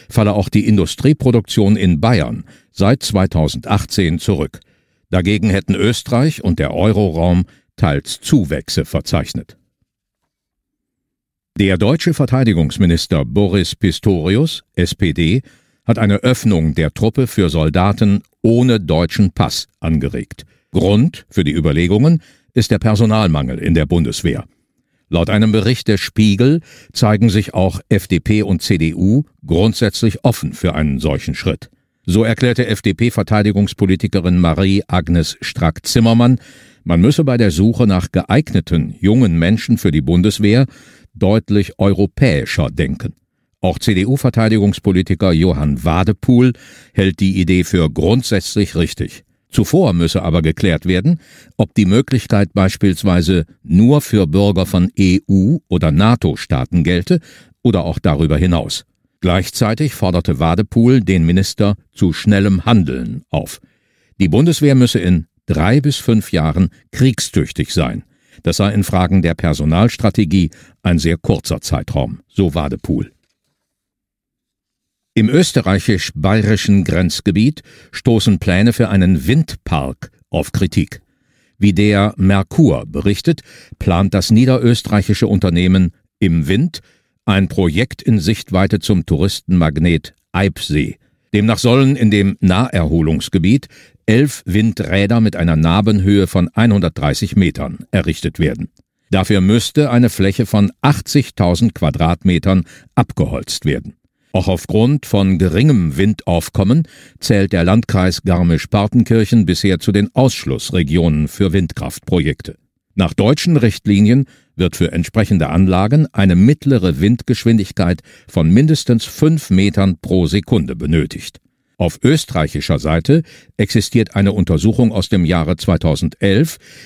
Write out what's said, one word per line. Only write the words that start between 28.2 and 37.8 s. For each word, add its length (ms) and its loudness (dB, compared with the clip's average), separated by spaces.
P 220 0
und 200 -2
C 160 -2
D 160 -2
U 300 0
grundsätzlich 800 -2
offen 280 -2
für 220 -4
einen 260 -2
solchen 340 -4
Schritt. 340 -8
So 180 2
erklärte 420 0
F-D-P-Verteidigungspolitikerin 1700 0
Marie-Agnes 1040 0
Strack-Zimmermann, 960 2
man 200 2
müsse 220 2
bei 120 0
der 140 2
Suche 360 2